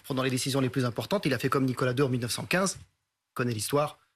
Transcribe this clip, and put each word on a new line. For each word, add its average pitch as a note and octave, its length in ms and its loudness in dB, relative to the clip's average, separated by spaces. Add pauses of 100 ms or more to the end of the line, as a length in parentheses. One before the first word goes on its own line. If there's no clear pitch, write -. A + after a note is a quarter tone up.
prenant C3 180 -2
les C3 80 2
décisions C3 300 0
les C3 80 4
plus C3 160 0
importantes, B2 420 -2
il C#3 80 2
a A#2 60 0
fait C#3 80 0
comme C3+ 160 4
Nicolas B2+ 300 0
deux C3 100 2
en C3+ 60 2
mille B2 100 0
neuf A#2 120 -4
cent - 120 -4
quinze. F#3 340 -2
On - 580 -20
connaît B2 180 -2
l'histoire, C#3+ 460 -2 (160)